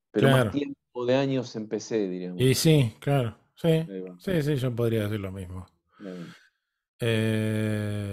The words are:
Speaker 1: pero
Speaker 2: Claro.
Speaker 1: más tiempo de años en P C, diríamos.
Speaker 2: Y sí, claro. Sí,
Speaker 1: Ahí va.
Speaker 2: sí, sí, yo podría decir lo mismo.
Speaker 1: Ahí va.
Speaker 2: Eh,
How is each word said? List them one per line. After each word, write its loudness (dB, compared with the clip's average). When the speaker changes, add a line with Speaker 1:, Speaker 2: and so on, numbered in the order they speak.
Speaker 1:
pero 4
Speaker 2:
Claro. 6
Speaker 1:
más -2
tiempo -6
de 4
años 0
en -8
P -4
C, -2
diríamos. -6
Speaker 2:
Y 4
sí, 4
claro. -2
Sí, -2
Speaker 1:
Ahí 0
va. -12
Speaker 2:
sí, -2
sí, 0
yo -2
podría 2
decir -2
lo -6
mismo. -10
Speaker 1:
Ahí -16
va. -12
Speaker 2:
Eh, 0